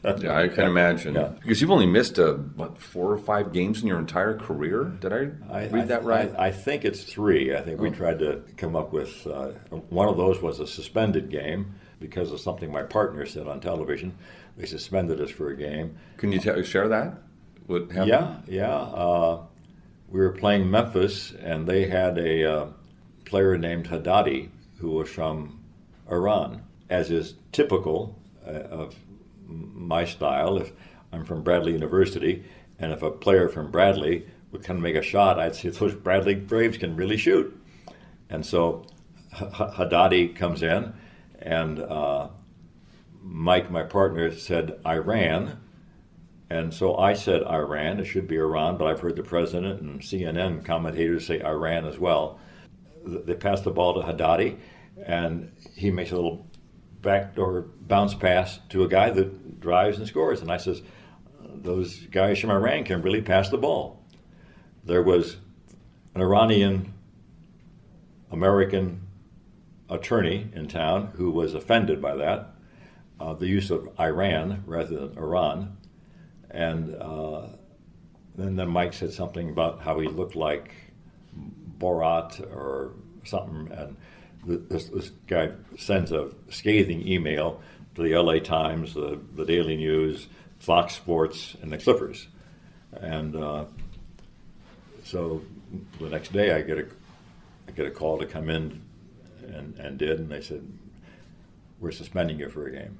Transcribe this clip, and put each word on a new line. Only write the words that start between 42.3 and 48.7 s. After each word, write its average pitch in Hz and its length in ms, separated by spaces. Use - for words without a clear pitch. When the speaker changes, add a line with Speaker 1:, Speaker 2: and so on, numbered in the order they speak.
Speaker 2:
Mike, 87 480
my 82 140
partner, 82 480
said, 80 520
"Iran." 80 760
And 82 240
so 92 240
I 101 160
said, 90 300
"Iran, 78 560
it 90 40
should 90 240
be 80 80
Iran, 80 400